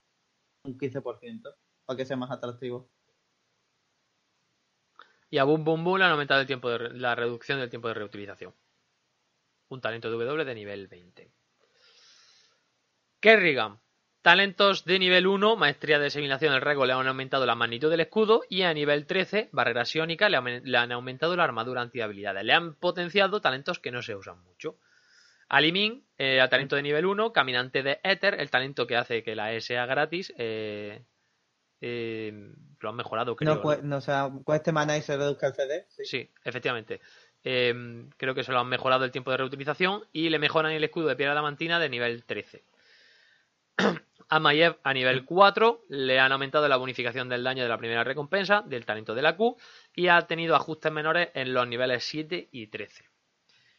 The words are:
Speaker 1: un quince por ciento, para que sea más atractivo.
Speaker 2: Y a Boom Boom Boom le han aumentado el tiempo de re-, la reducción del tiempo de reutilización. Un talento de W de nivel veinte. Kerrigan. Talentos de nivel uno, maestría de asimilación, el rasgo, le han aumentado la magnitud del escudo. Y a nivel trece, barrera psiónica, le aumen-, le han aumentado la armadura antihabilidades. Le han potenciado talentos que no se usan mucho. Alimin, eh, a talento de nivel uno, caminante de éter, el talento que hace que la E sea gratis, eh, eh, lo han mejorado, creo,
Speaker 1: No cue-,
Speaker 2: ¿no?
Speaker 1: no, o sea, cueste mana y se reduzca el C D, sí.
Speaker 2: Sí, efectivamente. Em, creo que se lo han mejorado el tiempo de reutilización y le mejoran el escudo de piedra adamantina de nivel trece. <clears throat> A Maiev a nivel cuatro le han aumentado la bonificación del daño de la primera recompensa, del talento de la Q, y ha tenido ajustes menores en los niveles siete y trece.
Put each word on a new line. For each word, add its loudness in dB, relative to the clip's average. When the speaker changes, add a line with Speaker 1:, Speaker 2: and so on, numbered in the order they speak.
Speaker 1:
un -12
quince -4
por -8
ciento, -16
para -6
que -6
sea -4
más -6
atractivo. -10
Speaker 2:
Y 0
a 4
Boom 2
Boom 2
Boom 0
le 4
han 6
aumentado 2
el -2
tiempo -4
de -2
re-, -8
la -2
reducción -4
del -6
tiempo -8
de -4
reutilización. -12
Un -14
talento -6
de -4
W -2
de -6
nivel -12
veinte. -20
Kerrigan. 6
Talentos 6
de 2
nivel 6
uno, 4
maestría 2
de 2
asimilación, 0
el 4
rasgo, 2
le 2
han 0
aumentado 0
la 2
magnitud 0
del 2
escudo. 2
Y -2
a 2
nivel 0
trece, -2
barrera 0
psiónica, 0
le 4
aumen-, -4
le 2
han 0
aumentado -2
la 4
armadura -2
antihabilidades. -6
Le 2
han 2
potenciado 0
talentos -2
que -10
no -6
se -8
usan -16
mucho. -14
Alimin, 2
eh, 2
a 6
talento 0
de 0
nivel 0
uno, -2
caminante 0
de -2
éter, 0
el -4
talento -2
que 0
hace -2
que -6
la -4
E -4
sea -4
gratis, -4
eh, -8
eh, -8
lo -8
han -8
mejorado, -4
creo, 2
Speaker 1:
No -4
cue-, 0
Speaker 2:
¿no? -6
Speaker 1:
no, -2
o -4
sea, -2
cueste 0
mana 0
y -4
se -4
reduzca -2
el -4
C -2
D, -6
sí. -14
Speaker 2:
Sí, -8
efectivamente. -6
Em, -2
creo -4
que -4
se -6
lo 2
han -2
mejorado 2
el -2
tiempo -6
de 0
reutilización -2
y -2
le 2
mejoran 2
el 0
escudo -2
de 0
piedra 0
adamantina -2
de 0
nivel -4
trece. -10
<clears throat> -2
A 2
Maiev 4
a 0
nivel 2
cuatro 4
le 2
han 6
aumentado 0
la 6
bonificación -4
del -4
daño -2
de -2
la -2
primera -2
recompensa, -2
del -8
talento -6
de -2
la 4
Q, 0
y 0
ha 6
tenido 0
ajustes 0
menores 0
en -4
los 2
niveles -2
siete -8
y -12
trece. -16